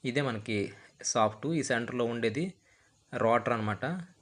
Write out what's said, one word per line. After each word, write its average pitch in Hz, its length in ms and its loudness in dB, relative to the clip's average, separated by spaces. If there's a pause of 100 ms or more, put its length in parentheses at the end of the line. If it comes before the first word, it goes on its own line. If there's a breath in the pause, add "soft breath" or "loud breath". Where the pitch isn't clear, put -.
ఇదే 135 240 0
మనకి 107 300 -2 (540 loud breath)
సాఫ్ట్. 110 340 2 (120)
ఈ 135 120 0
సెంటర్లో 120 440 0
ఉండేది 117 300 0 (680 soft breath)
రోటర్ 117 440 4
అనమాట 107 280 -2 (380)